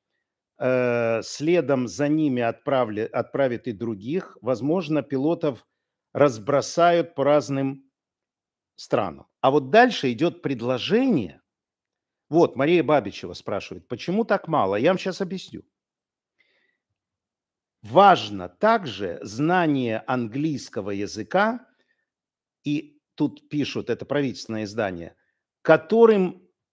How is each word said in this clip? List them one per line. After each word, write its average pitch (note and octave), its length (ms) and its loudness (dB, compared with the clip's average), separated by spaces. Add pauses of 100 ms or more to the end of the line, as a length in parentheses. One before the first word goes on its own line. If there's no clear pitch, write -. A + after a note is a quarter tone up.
(580)
Э, A#2+ 680 0
следом C#3+ 640 0
за C#3 220 -2
ними D3 320 0
отправля-, A#2 640 -2
отправят B2 600 -2
и A#2 60 -6
других. A#2 680 -8
Возможно, D3 600 -2
пилотов C#3+ 640 -4 (480)
разбросают C#3+ 1000 2
по C#3 80 -2
разным C#3 680 0 (840)
странам. F#2+ 520 -4 (120)
А C3+ 120 4
вот C#3 180 0
дальше G#3 420 4
идет C3 300 -2
предложение. C3 1000 -2 (840)
Вот, D#3 280 4
Мария D3+ 280 2
Бабичева G2+ 500 -2
спрашивает, F#2+ 540 -10
"Почему F3+ 380 -4
так G3+ 220 -2
мало?" G#2 300 0
Я C3 120 2
вам F#3 80 2
щас F#3 240 -8
объясню. F#3 420 -10 (2250)
Важно G#2+ 680 4
также A2+ 720 -2
знание C3+ 880 0
английского B2 840 -4
языка, A2+ 800 -4 (960)
и - 360 -6 (140)
тут - 340 -6
пишут, C3+ 440 -6
это G#2+ 160 -6
правительственное A#2+ 560 -4
издание, G2 520 -6 (460)
которым G3+ 880 4 (240)